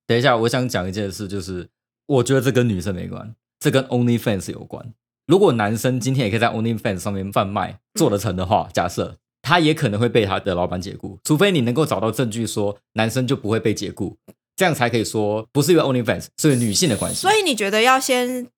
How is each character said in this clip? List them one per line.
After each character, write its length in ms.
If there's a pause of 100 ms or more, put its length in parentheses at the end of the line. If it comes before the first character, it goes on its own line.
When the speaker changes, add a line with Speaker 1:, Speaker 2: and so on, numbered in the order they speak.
Speaker 1:
等 100
一 40
下， 160
我 120
想 200
讲 180
一 60
件 180
事， 160
就 140
是 260 (400)
我 160
觉 120
得 60
这 120
跟 160
女 120
生 140
没 140
关， 260 (240)
这 120
跟 140
OnlyFans 680
有 120
关。 280 (340)
如 120
果 160
男 220
生 220
今 160
天 120
也 40
可 60
以 20
在 100
OnlyFans 500
上 140
面 200
贩 140
卖， 320 (160)
做 140
得 80
成 200
的 100
话， 220
Speaker 2:
嗯。 40
Speaker 1:
假 140
设， 300 (260)
他 160
也 140
可 160
能 100
会 120
被 160
他 120
的 160
老 120
板 140
解 140
雇， 300
除 140
非 120
你 120
能 100
够 140
找 120
到 120
证 200
据 160
说 300 (160)
男 180
生 160
就 80
不 140
会 100
被 140
解 180
雇， 260 (400)
这 80
样 100
才 160
可 80
以 60
说 460
不 120
是 100
因 60
为 40
OnlyFans， 440 (120)
是 120
因 0
为 60
女 160
性 160
的 100
关 160
系。 60
Speaker 2:
所 140
以 80
你 120
觉 160
得 100
要 180
先 480 (120)